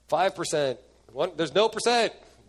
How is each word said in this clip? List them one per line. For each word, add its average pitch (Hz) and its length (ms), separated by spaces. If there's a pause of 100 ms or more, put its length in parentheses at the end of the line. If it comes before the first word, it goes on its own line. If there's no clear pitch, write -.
Five 180 280
percent. 147 420 (340)
One, 156 240
there's 151 180
no 214 140
percent. 220 440 (360)